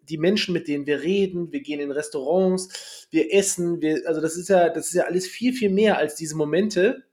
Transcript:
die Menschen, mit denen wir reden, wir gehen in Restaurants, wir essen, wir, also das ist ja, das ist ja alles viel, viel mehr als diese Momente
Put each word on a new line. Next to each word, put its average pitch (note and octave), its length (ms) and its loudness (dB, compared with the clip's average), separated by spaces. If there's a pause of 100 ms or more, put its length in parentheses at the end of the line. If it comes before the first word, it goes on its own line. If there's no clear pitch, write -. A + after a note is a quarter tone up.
die D#3 160 -10
Menschen, F#3 360 2
mit D#3+ 120 -4
denen C#3+ 200 -4
wir C#3+ 160 0
reden, F3 500 0
wir C#3+ 80 -4
gehen D3 200 -6
in C#3+ 120 -4
Restaurants, E3+ 1200 -2
wir D#3+ 220 2
essen, F3 500 0
wir, D#3 240 0
also D#3 160 -2
das D#3+ 140 -2
ist F3 120 -8
ja, F3 220 6
das D#3 160 -6
ist - 80 -6
ja F3 100 2
alles F#3 220 -2
viel, B3+ 260 -2
viel A3 180 0
mehr G3 280 4
als D3+ 160 -2
diese D#3 200 -8
Momente F3+ 800 2